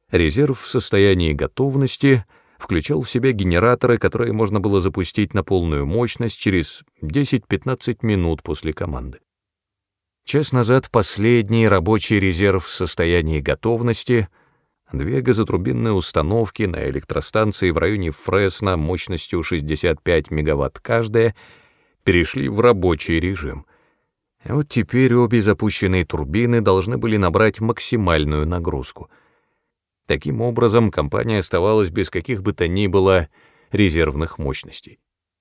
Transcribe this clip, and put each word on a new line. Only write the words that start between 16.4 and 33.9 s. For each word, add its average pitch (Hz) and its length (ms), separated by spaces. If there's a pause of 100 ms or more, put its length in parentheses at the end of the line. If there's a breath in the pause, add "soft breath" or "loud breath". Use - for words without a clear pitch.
на 76 260
электростанции 90 840
в 76 80
районе 90 320
Фресно 95 640
мощностью 90 680
шестьдесят 78 600
пять 82 280
мегаватт 76 480
каждая, 113 560 (680 soft breath)
перешли 98 440
в 107 120
рабочий 90 580
режим. 80 480 (800)
А 113 100
вот 147 140
теперь 123 460
обе 120 280
запущенные 98 640
турбины 107 540
должны 98 360
были 110 200
набрать 101 440
максимальную 82 840
нагрузку. 85 640 (960)
Таким 73 360
образом, 117 480
компания 71 480
оставалась 95 520
без 90 180
каких 95 340
бы 101 100
то 85 160
ни 98 180
было 95 420 (440 soft breath)
резервных 80 640